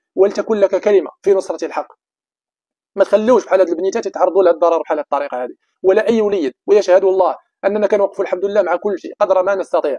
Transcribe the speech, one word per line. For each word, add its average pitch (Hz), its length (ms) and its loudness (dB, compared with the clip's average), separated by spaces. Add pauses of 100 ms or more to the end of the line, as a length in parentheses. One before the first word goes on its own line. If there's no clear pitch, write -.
(140)
ولتكن 208 420 0
لك 196 240 0
كلمة 190 300 2 (120)
في 196 120 2
نصرة 170 300 -4
الحق. 147 280 -8 (1040)
ما 196 80 2
تخلوش 214 400 2
بحال 190 160 0
هاد 175 80 4
البنيتات 190 380 -4
يتعرضوا 185 360 0
لهاد 170 120 4
الضرر 165 280 0
بحال 151 160 -4
هاد 143 60 -6
الطريقة 139 400 -6
هذه، 117 100 -12 (280)
ولا 196 260 2
أي 226 120 2
وليد، 196 320 -2 (140)
ويشهد 196 380 4
الله 185 320 2 (280)
أننا 208 220 0
كنوقفوا 196 380 0
الحمد 180 200 -4
لله 202 180 0
مع 175 140 -2
كل 196 220 -4
شيء - 220 -14
قدر 185 220 2
ما 196 120 0
نستطيع 160 440 -4